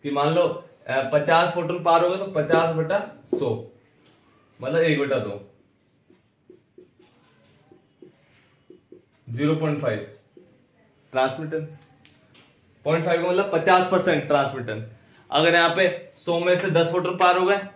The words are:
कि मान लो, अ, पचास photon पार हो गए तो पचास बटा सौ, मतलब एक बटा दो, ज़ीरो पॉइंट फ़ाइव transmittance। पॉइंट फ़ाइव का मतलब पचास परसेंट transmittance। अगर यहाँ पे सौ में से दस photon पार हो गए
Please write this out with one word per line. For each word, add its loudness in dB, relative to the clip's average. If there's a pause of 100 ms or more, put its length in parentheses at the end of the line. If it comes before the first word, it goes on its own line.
कि -6
मान 0
लो, 4 (440)
अ, -2
पचास 2
photon -4
पार 4
हो 2
गए -2
तो -6
पचास 0
बटा -2 (400)
सौ, -6 (880)
मतलब -2
एक 2
बटा -2
दो, -8 (4000)
ज़ीरो 0
पॉइंट -4
फ़ाइव -4 (1120)
transmittance। -4 (1080)
पॉइंट 0
फ़ाइव 0
का 0
मतलब 0
पचास 4
परसेंट 0
transmittance। -2 (460)
अगर 4
यहाँ 4
पे 2 (300)
सौ -4
में 2
से -2
दस 2
photon -2
पार 4
हो 2
गए 2 (200)